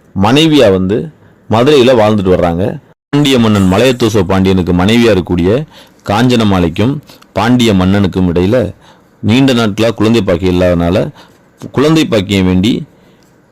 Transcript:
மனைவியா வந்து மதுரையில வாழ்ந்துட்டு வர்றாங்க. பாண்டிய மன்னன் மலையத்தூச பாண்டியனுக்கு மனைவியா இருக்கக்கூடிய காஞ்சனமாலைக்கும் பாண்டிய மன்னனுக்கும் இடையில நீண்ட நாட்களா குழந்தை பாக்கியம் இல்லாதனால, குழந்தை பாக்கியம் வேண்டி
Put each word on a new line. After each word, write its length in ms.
மனைவியா 500
வந்து 400
மதுரையில 460
வாழ்ந்துட்டு 400
வர்றாங்க. 440
பாண்டிய 300
மன்னன் 320
மலையத்தூச 520
பாண்டியனுக்கு 500
மனைவியா 420
இருக்கக்கூடிய 500
காஞ்சனமாலைக்கும் 880
பாண்டிய 400
மன்னனுக்கும் 580
இடையில 420
நீண்ட 340
நாட்களா 400
குழந்தை 280
பாக்கியம் 400
இல்லாதனால, 460
குழந்தை 340
பாக்கியம் 400
வேண்டி 400